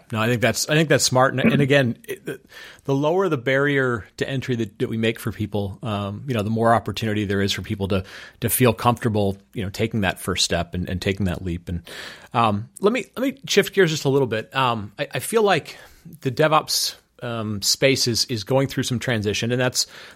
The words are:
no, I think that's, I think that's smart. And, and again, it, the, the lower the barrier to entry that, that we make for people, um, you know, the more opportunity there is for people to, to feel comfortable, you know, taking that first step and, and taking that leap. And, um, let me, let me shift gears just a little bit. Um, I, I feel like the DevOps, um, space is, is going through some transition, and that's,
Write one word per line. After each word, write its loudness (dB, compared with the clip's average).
no, -2
I 0
think 0
that's, 0
I 2
think 2
that's 4
smart. 2
And, -2
and 4
again, 4
it, -10
the, -10
the 0
lower 2
the 0
barrier 0
to -4
entry -2
that, -4
that -2
we -4
make 2
for -4
people, -4
um, -4
you -2
know, 0
the -2
more 4
opportunity -2
there 0
is 2
for -4
people -4
to, 0
to 0
feel 4
comfortable, 0
you -6
know, -6
taking -2
that 0
first -2
step -2
and, -4
and -4
taking -2
that -4
leap. -6
And, -6
um, 0
let 2
me, -4
let -4
me -4
shift 2
gears 4
just -4
a 2
little 4
bit. -4
Um, 0
I, -6
I -6
feel 0
like 0
the -2
DevOps, 2
um, -4
space 2
is, 0
is -6
going 2
through -2
some -2
transition, 0
and 0
that's, 0